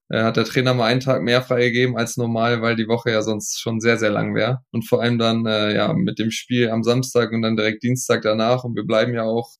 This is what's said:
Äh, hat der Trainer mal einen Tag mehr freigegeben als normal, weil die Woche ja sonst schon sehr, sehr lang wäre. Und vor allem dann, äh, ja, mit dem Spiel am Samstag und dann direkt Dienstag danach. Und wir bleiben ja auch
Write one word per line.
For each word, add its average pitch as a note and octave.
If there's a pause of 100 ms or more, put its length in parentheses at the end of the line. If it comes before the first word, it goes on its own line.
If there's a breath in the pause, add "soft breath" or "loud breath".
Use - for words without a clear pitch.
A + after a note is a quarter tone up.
(100)
Äh, A2+
hat A2+
der A2+
Trainer B2+
mal A#2
einen B2+
Tag C3
mehr A#2+
freigegeben B2
als A#2
normal, A#2
weil A2+
die A2
Woche A#2
ja A2
sonst G#2+
schon A2+
sehr, A#2
sehr G#2+
lang G#2
wäre. A#2 (100)
Und B2
vor A#2
allem A#2
dann, A2+
äh, G#2+
ja, G#2
mit G#2
dem A2
Spiel A#2+
am A2+
Samstag A#2+
und A2+
dann A2+
direkt G#2+
Dienstag A#2+
danach. A2+
Und A#2
wir G#2
bleiben A2+
ja A2+
auch A2+